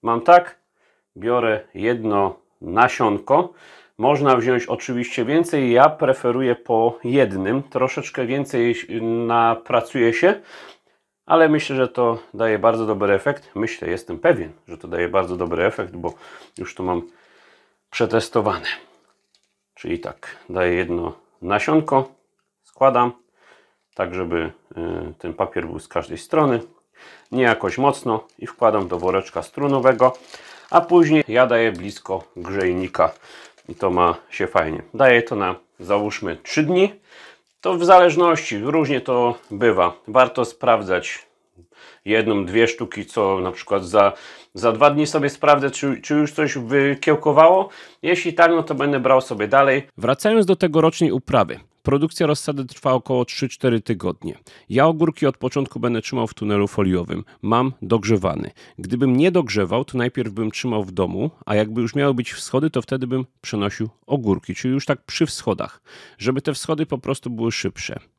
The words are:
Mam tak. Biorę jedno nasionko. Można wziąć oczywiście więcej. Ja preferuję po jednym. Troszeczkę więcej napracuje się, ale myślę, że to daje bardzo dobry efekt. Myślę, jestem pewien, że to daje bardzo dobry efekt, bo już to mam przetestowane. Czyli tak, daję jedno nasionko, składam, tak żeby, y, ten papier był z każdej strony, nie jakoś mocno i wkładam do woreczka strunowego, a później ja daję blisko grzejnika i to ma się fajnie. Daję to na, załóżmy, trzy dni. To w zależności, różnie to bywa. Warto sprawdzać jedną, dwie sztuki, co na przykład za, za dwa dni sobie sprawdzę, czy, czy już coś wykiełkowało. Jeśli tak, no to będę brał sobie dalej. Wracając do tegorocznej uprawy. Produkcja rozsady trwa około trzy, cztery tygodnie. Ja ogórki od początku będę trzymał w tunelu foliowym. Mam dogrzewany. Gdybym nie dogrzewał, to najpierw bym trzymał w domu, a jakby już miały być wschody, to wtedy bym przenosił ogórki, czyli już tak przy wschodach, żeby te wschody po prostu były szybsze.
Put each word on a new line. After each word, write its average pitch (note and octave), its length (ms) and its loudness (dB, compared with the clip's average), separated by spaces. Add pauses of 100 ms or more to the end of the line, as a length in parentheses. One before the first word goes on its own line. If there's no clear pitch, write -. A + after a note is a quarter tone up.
Mam A#2 200 -2
tak. F3 380 6 (580)
Biorę A2+ 560 -2
jedno G#2 640 -2 (220)
nasionko. A#2 920 0 (440)
Można C3+ 400 2
wziąć A#2+ 280 0
oczywiście B2 600 -6
więcej. C#3+ 460 0
Ja C3 180 8
preferuję B2+ 680 0
po A#2 480 -2
jednym. A#2+ 600 0
Troszeczkę C3 640 -4
więcej B2 500 -2 (260)
napracuje A#2 1120 0
się, F#3 280 2 (840)
ale D#3+ 240 4
myślę, D3 260 -2
że C3 120 0
to A#2 320 -2 (140)
daje G#2+ 260 0
bardzo A2+ 260 2
dobry G#2 280 0
efekt. - 420 -4
Myślę, G#2 340 -6
jestem F2 300 -8
pewien, G2 320 0 (160)
że E2+ 100 -16
to - 100 -18
daje F2 220 -4
bardzo F2+ 280 -2
dobry F2 280 -2
efekt, F#2+ 300 -4
bo F2 180 -8 (440)
już F#2 180 -14
to F#2 80 -10
mam F2+ 180 -4 (880)
przetestowane. G#2+ 760 -2 (1080)
Czyli E2+ 240 -8
tak, - 380 -16 (120)
daję F2+ 240 0
jedno F2 420 -4 (260)
nasionko, C3+ 680 0 (520)
składam, B2 480 2 (840)
tak F2+ 200 -6
żeby, E2+ 360 -4 (260)
y, E2 400 -8
ten E2 160 -10
papier F2+ 340 -6
był E2 120 -12
z - 80 -20
każdej E2 300 -8
strony, C#3 420 0 (720)
nie B2+ 120 0
jakoś A2 340 0
mocno C3 500 -2 (120)
i - 80 -14
wkładam G#2+ 400 0
do F2 120 -6
woreczka F#2 420 -2
strunowego, B2+ 720 0 (560)
a E3+ 120 4
później D#3+ 460 4
ja B2 200 4
daję A#2 240 2
blisko F#2+ 520 -10 (120)
grzejnika F2+ 760 -2 (580)
i - 60 -14
to F#2+ 160 -2
ma F2 240 2 (140)
się - 180 -6
fajnie. D#2+ 360 -2 (100)
Daję A#2+ 300 6
to A#2 120 -6
na, F#2 200 -2 (240)
załóżmy, G2+ 640 -4
trzy - 200 -2
dni. F#3 300 2 (680)
To F#3 160 -2
w E3+ 80 -2
zależności, E3+ 720 6
różnie C#3 440 -2
to A#2+ 360 0 (140)
bywa. G2+ 420 2 (140)
Warto A#2+ 380 2
sprawdzać G#2 800 -2 (800)
jedną, G#2+ 400 0
dwie A2 220 4
sztuki, - 380 -6
co G2 340 0
na F#2 120 -4
przykład F#2+ 340 -4
za, G2+ 280 4 (400)
za A2+ 180 0
dwa B2 180 6
dni D3 180 0
sobie C#3+ 220 0
sprawdzę, C#3 420 2
czy, C#3 300 -4
czy - 140 -4
już D3 160 0
coś D3 260 -2
wykiełkowało. D3 1120 4 (320)
Jeśli F3 320 -2
tak, E3+ 180 4
no E3 120 0
to D#3+ 120 -6
będę C#3 240 0
brał C3 220 4
sobie G#2 260 -4
dalej. C#3 360 4 (140)
Wracając G3+ 480 2
do F#3 100 2
tegorocznej D#3+ 560 2
uprawy. G#2 480 0 (240)
Produkcja D3 440 0
rozsady C#3+ 380 -4
trwa - 280 -2
około B2 320 0
trzy, - 240 -6
cztery A#2 320 0
tygodnie. F2 560 -8 (320)
Ja C3 180 4
ogórki E3 380 0
od C3+ 120 0
początku C3 420 -4
będę A#2 220 -2
trzymał A#2 260 -4
w - 60 -10
tunelu G#2 340 0
foliowym. F2+ 560 -2 (180)
Mam B2 400 0
dogrzewany. G2 680 0 (280)
Gdybym B2 380 0
nie E3+ 140 4
dogrzewał, G#2+ 540 -2
to - 120 -8
najpierw A#2+ 340 -4
bym A2 200 -4
trzymał A2 320 -4
w F#2 80 -10
domu, F#2 400 -2 (140)
a G#2 100 -2
jakby A2 260 0
już A#2 140 -4
miały C#3+ 180 2
być A#2+ 200 -6
wschody, D3 360 -2
to C3 120 -4
wtedy B2+ 260 -6
bym B2+ 180 -4 (160)
przenosił G#2 480 -4 (180)
ogórki, G#2+ 480 0
czyli B2+ 180 -4
już C#3 120 -4
tak C#3 200 -2
przy - 200 -2
wschodach, - 560 -6 (360)
żeby C3 240 -2
te D3+ 120 -4
wschody D#3 320 -4
po C#3 120 -6
prostu C3 320 -6
były A2+ 220 -4
szybsze. - 480 -8 (200)